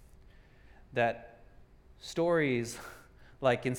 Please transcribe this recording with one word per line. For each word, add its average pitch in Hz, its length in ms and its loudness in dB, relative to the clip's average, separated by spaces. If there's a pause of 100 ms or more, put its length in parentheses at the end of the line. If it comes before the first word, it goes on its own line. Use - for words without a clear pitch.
(960)
that 117 460 0 (600)
stories 147 840 0
<laughs> - 60 -14 (520)
like 127 260 2
in 127 120 0